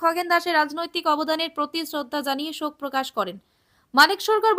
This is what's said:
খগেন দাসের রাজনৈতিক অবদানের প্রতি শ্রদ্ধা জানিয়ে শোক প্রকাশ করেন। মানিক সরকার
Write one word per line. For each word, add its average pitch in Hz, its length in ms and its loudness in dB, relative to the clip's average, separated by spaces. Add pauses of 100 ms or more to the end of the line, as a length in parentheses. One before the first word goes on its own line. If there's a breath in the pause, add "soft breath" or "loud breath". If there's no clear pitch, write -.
খগেন 339 300 0
দাসের 339 280 2
রাজনৈতিক 320 440 0 (100)
অবদানের 311 440 -2
প্রতি 294 220 -4 (120)
শ্রদ্ধা 294 360 -4
জানিয়ে 285 320 -4
শোক 302 220 -6
প্রকাশ 269 260 -4 (100)
করেন। 190 200 -4 (560)
মানিক 320 340 6
সরকার 440 320 2